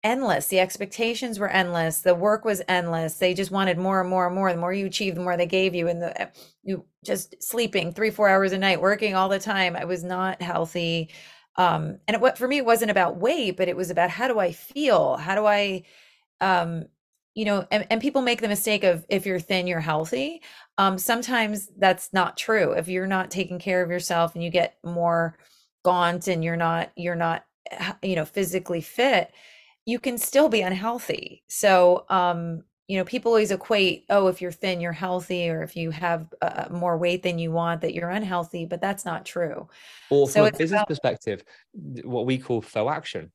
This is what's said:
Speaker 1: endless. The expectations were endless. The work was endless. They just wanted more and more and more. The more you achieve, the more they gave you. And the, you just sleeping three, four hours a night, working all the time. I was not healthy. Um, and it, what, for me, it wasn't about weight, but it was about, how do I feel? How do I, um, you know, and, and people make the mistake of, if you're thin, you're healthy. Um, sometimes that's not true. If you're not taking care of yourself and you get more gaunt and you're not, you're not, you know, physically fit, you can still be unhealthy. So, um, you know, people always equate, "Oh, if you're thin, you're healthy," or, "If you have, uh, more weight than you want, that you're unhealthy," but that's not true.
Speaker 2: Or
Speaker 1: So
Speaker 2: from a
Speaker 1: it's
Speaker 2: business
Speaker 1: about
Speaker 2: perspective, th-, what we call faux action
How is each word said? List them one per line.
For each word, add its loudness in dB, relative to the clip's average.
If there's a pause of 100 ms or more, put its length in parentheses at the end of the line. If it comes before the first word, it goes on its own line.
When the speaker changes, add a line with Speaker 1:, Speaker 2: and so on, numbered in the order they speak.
Speaker 1:
endless. 0
The 2
expectations -2
were -2
endless. 0
The 4
work 2
was 0
endless. 0
They 2
just -4
wanted 0
more 2
and -2
more 2
and -2
more. 2
The -2
more -2
you -2
achieve, -4
the -6
more 0
they 2
gave 2
you. 0
And -2
the, -6 (320)
you -8 (180)
just -6
sleeping -2
three, 0
four 4
hours 4
a -2
night, 2
working 0
all 2
the 0
time. -2
I -6
was -4
not -4
healthy. -2 (480)
Um, 0
and 0
it, 0
what, 4
for -2
me, 0
it 0
wasn't 4
about 2
weight, 0
but 2
it -2
was -4
about, 2
how -4
do 0
I 2
feel? 2
How -2
do 2
I, 2 (560)
um, 0 (500)
you -2
know, 0
and, 0
and 0
people 0
make 0
the -2
mistake 0
of, 2
if 0
you're -2
thin, -2
you're -2
healthy. -2 (360)
Um, 4
sometimes -2
that's 2
not 2
true. 2
If -2
you're -4
not -2
taking -6
care 0
of -2
yourself 0
and -6
you -4
get 0
more 0 (460)
gaunt 2
and 0
you're -2
not, 0
you're -6
not, -2 (560)
you 0
know, 0
physically -4
fit, 0 (540)
you -2
can -4
still 4
be 2
unhealthy. -4
So, 6
um, 0 (240)
you -4
know, 0
people -2
always 4
equate, 0
"Oh, 6
if 0
you're -6
thin, -4
you're -4
healthy," -4
or, -4
"If -12
you -6
have, -2 (140)
uh, -4
more -2
weight 0
than -2
you -4
want, -2
that -4
you're -6
unhealthy," -4
but -6
that's -4
not -8
true. -6 (400)
Speaker 2:
Or 6
Speaker 1:
So 4
Speaker 2:
from 10
a 8
Speaker 1:
it's -8
Speaker 2:
business 2
Speaker 1:
about 0
Speaker 2:
perspective, -4 (520)
th-, -14
what -4
we 0
call -2
faux -2
action -10